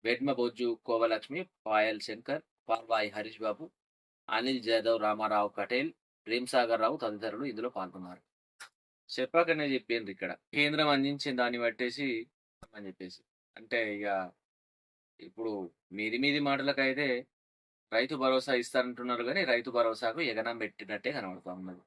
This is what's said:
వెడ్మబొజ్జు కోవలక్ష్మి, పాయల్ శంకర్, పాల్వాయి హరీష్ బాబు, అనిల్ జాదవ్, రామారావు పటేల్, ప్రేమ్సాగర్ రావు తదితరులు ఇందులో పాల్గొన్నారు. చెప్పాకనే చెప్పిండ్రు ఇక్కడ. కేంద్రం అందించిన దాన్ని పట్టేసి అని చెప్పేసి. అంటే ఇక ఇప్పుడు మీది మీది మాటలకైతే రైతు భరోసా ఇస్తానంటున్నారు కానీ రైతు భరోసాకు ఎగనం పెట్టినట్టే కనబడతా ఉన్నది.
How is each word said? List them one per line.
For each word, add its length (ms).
వెడ్మబొజ్జు 640
కోవలక్ష్మి, 560
పాయల్ 380
శంకర్, 420
పాల్వాయి 440
హరీష్ 320
బాబు, 240
అనిల్ 360
జాదవ్, 380
రామారావు 480
పటేల్, 400
ప్రేమ్సాగర్ 540
రావు 160
తదితరులు 480
ఇందులో 240
పాల్గొన్నారు. 520
చెప్పాకనే 580
చెప్పిండ్రు 440
ఇక్కడ. 200
కేంద్రం 380
అందించిన 460
దాన్ని 240
పట్టేసి 480
అని 220
చెప్పేసి. 360
అంటే 220
ఇక 140
ఇప్పుడు 320
మీది 260
మీది 220
మాటలకైతే 680
రైతు 240
భరోసా 380
ఇస్తానంటున్నారు 720
కానీ 200
రైతు 280
భరోసాకు 500
ఎగనం 360
పెట్టినట్టే 540
కనబడతా 420
ఉన్నది. 340